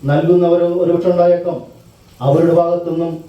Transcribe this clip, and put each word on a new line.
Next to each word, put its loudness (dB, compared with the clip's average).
നൽകുന്നവർ 2
ഒരുപക്ഷെ 0
ഉണ്ടായേക്കാം. 0
അവരുടെ 2
ഭാഗത്തുനിന്നും -2